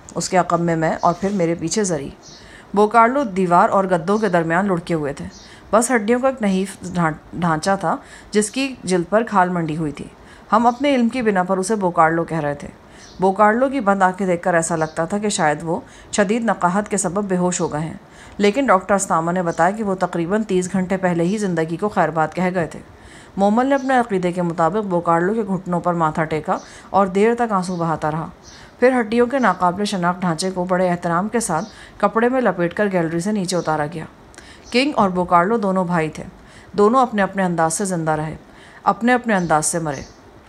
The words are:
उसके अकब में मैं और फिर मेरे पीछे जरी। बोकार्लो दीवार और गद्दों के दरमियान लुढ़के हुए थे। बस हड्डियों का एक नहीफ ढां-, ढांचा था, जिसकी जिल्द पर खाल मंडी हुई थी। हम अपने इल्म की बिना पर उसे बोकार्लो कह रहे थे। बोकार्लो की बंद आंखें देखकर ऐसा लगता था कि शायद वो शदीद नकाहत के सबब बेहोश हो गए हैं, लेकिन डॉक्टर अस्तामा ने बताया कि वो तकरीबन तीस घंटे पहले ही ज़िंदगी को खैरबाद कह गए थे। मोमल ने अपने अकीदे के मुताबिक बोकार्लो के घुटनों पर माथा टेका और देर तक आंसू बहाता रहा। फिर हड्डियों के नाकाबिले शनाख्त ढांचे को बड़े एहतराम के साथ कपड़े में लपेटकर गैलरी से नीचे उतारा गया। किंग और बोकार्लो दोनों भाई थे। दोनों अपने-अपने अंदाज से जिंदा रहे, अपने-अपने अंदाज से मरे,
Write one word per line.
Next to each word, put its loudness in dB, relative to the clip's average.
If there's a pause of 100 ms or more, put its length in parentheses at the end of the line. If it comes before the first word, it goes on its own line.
(160)
उसके -2
अकब 2
में 0
मैं 0
और 0
फिर -4
मेरे 0
पीछे -2
जरी। -4 (600)
बोकार्लो 4
दीवार 4
और 2
गद्दों 0
के 0
दरमियान 0
लुढ़के -2
हुए -4
थे। -10 (480)
बस 2
हड्डियों 2
का 2
एक -2
नहीफ -2 (140)
ढां-, -2
ढांचा 0
था, -4 (320)
जिसकी -2
जिल्द 0
पर 2
खाल 2
मंडी -2
हुई -4
थी। -14 (380)
हम 4
अपने 2
इल्म 2
की -2
बिना 2
पर 0
उसे -2
बोकार्लो 2
कह -4
रहे -2
थे। -14 (380)
बोकार्लो 4
की -2
बंद 2
आंखें 0
देखकर 0
ऐसा 0
लगता -2
था -4
कि -2
शायद 0
वो -4 (280)
शदीद 0
नकाहत 0
के -4
सबब -2
बेहोश -2
हो -2
गए -6
हैं, -8 (400)
लेकिन 2
डॉक्टर 2
अस्तामा 0
ने 0
बताया 2
कि -6
वो -2
तकरीबन -2
तीस -2
घंटे -2
पहले 0
ही -2
ज़िंदगी -2
को -4
खैरबाद 0
कह -2
गए -2
थे। -14 (600)
मोमल 2
ने 2
अपने 0
अकीदे 0
के -4
मुताबिक 0
बोकार्लो 0
के -2
घुटनों -4
पर 0
माथा 0
टेका -4 (320)
और 4
देर 2
तक -2
आंसू -2
बहाता -2
रहा। -4 (500)
फिर 4
हड्डियों 2
के -2
नाकाबिले 0
शनाख्त -2
ढांचे -2
को -4
बड़े 0
एहतराम -2
के -2
साथ -2 (380)
कपड़े 2
में 0
लपेटकर 0
गैलरी -2
से -4
नीचे -2
उतारा -2
गया। -10 (680)
किंग 2
और 2
बोकार्लो 2
दोनों 0
भाई -2
थे। -12 (520)
दोनों 6
अपने-अपने 0
अंदाज 2
से -4
जिंदा -2
रहे, -4 (500)
अपने-अपने 2
अंदाज 2
से -2
मरे, -6 (420)